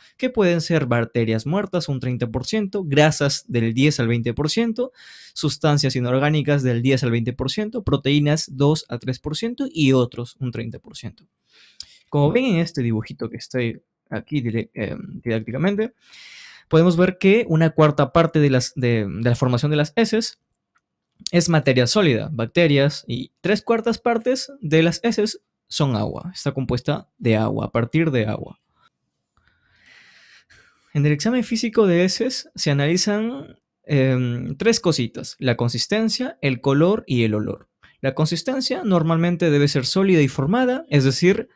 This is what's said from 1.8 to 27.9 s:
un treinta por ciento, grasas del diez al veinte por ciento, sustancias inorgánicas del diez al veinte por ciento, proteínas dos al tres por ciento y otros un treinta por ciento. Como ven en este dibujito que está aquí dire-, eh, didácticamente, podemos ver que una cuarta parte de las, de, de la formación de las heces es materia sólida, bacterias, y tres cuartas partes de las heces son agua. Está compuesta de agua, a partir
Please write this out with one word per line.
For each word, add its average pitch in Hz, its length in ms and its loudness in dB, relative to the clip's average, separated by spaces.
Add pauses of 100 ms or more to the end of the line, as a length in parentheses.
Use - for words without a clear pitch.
un 135 120 -4
treinta 127 260 -4
por 120 220 -6
ciento, 208 360 -4
grasas 147 640 2
del 117 280 0
diez 143 240 2
al 120 80 0
veinte 117 260 -2
por 151 160 -2
ciento, 233 440 -2 (420)
sustancias 143 600 0
inorgánicas 135 680 0
del 120 180 0
diez 131 220 2
al 120 80 0
veinte 117 220 -2
por 131 180 -6
ciento, 214 320 -6
proteínas 147 760 0
dos 143 320 0
al 120 100 -8
tres 127 200 -6
por 151 180 -8
ciento 247 340 -6
y 143 200 2
otros 120 480 -2
un 127 100 -6
treinta 117 300 -10
por - 180 -20
ciento. - 300 -16 (840)
Como 147 220 2
ven 247 140 0
en 220 100 0
este 160 260 -2
dibujito 113 480 -4
que - 80 -12
está - 220 -8 (520)
aquí 139 300 -6
dire-, 117 320 -4
eh, - 240 -8 (260)
didácticamente, 147 680 -4 (720)
podemos 165 300 4
ver 185 220 2
que 208 280 4
una 160 220 2
cuarta 147 420 2
parte 165 280 2
de 147 100 6
las, 127 260 2
de, 120 320 0
de 107 220 -2
la 120 60 2
formación 127 340 0
de 151 80 2
las 151 180 -2
heces 220 440 0 (920)
es 175 160 2
materia 135 380 4
sólida, 117 460 2
bacterias, 143 760 0
y 120 320 -10
tres 208 220 -2
cuartas 226 380 -2
partes 240 520 -2 (100)
de 160 200 2
las 165 220 0
heces 220 380 -2 (260)
son 135 280 -2
agua. 107 380 -6
Está - 200 -6
compuesta 131 540 -4 (120)
de 113 180 2
agua, 107 300 -2
a - 40 -10
partir 156 380 0